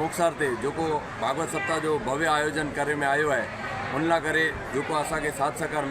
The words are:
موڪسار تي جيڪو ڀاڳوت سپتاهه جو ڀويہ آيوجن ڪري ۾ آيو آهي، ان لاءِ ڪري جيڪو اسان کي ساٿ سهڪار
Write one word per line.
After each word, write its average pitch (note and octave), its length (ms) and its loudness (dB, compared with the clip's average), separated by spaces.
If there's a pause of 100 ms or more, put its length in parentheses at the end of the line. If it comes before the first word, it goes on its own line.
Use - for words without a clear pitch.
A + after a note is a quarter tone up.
موڪسار E3 380 2
تي D3 100 2 (140)
جيڪو D3+ 240 -2 (340)
ڀاڳوت C#3+ 320 0
سپتاهه D#3+ 260 -2
جو D3+ 260 0
ڀويہ C#3+ 240 0
آيوجن D3+ 460 2
ڪري ۾ D3 200 0 (120)
آيو D3 260 4
آهي، A2+ 140 0 (480)
ان C#3+ 140 0
لاءِ E3 160 4
ڪري D#3 200 2 (300)
جيڪو D3 220 0
اسان D3 260 0
کي D3+ 160 0
ساٿ C#3+ 200 0
سهڪار D3+ 320 -2